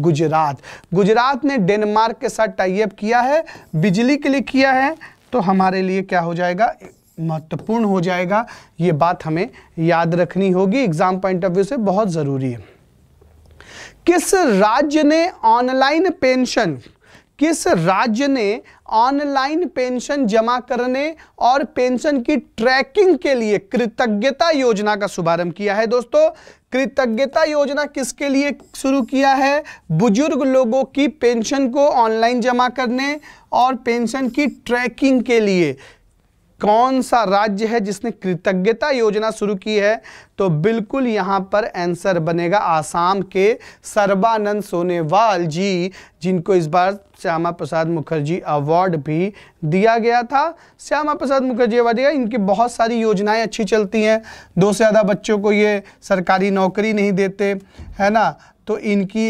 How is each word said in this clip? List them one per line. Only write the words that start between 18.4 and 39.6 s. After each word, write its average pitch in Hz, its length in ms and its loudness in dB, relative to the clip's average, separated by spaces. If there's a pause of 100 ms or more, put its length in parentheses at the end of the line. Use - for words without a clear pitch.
ऑनलाइन 277 800 0
पेंशन 254 600 -4
जमा 226 340 0
करने 254 540 -4 (260)
और 262 260 2
पेंशन 254 540 -2
की 302 160 0
ट्रैकिंग 262 800 0
के 277 160 0
लिए 214 260 0
कृतज्ञता 247 880 -2
योजना 214 460 0
का 202 120 -4
शुभारंभ 170 440 -2
किया 202 220 -4
है? 226 120 0
दोस्तों, 247 420 2 (440)
कृतज्ञता 262 720 0
योजना 294 420 0
किसके 285 420 -6
लिए 277 260 0 (220)
शुरू 269 280 0
किया 269 300 2
है? 277 280 2 (300)
बुजुर्ग 247 520 2
लोगों 262 420 2
की 277 220 0
पेंशन 240 640 0
को 285 160 2
ऑनलाइन 233 540 2
जमा 247 300 0
करने 262 480 -4 (360)
और 247 220 2
पेंशन 240 540 -2
की 285 160 0
ट्रैकिंग 247 760 0
के 240 180 2
लिए 175 360 2 (840)
कौन 240 420 2
सा 240 220 0
राज्य 202 420 0
है 233 140 0
जिसने 208 320 -6
कृतज्ञता 185 800 -2
योजना 220 400 0
शुरू 208 260 -4
की 214 200 -4